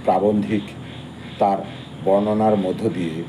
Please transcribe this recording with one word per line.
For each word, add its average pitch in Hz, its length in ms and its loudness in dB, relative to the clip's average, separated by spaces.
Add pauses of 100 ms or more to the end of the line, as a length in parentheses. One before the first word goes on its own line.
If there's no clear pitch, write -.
প্রাবন্ধিক 101 580 2 (760)
তার 98 200 4 (460)
বর্ণনার 107 520 4
মধ্য 92 340 0
দিয়ে 82 380 -4